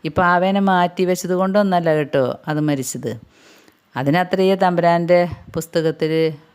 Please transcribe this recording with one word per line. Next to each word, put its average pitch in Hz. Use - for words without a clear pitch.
ഈ -
പാവേനെ 180
മാറ്റി 180
വെച്ചത് 180
കൊണ്ടൊന്നല്ല 190
കേട്ടോ 143
അത് 151
മരിച്ചത്. 131
അതിനത്രയേ 180
തമ്പുരാൻ്റെ 175
പുസ്തകത്തിൽ 160